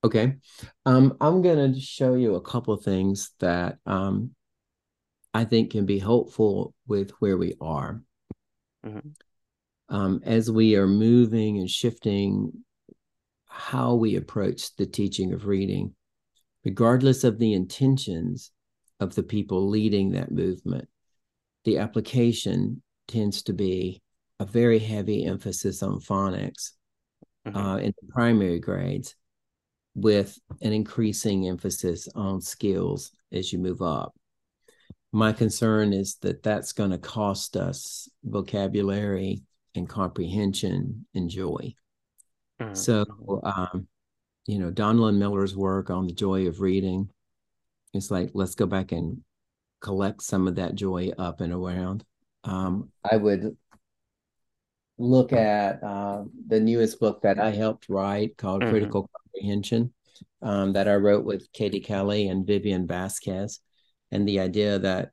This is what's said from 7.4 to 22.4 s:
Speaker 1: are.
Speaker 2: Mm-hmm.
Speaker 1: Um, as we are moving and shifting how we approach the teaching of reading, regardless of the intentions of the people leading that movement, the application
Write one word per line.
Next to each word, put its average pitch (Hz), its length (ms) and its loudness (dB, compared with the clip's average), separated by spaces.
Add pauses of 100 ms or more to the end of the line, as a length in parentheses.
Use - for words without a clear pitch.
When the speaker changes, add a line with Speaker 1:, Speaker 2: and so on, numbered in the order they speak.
Speaker 1:
are. 78 400 -6 (840)
Speaker 2:
Mm-hmm. 107 240 -12 (800)
Speaker 1:
Um, 98 360 0
as 113 260 2
we 110 240 6
are 98 120 6
moving 110 720 4
and 92 100 -4
shifting 101 840 -2 (920)
how 123 500 -2
we 110 220 2
approach - 580 -4
the 98 100 0
teaching 98 460 -2
of 92 160 -6
reading, 95 480 -2 (720)
regardless 123 580 4
of 110 160 4
the 113 140 4
intentions 92 960 0 (480)
of 95 160 -4
the - 80 0
people 98 460 -2
leading 101 420 2
that 92 200 -4
movement, 92 580 -4 (760)
the 104 140 2
application 107 1040 0 (260)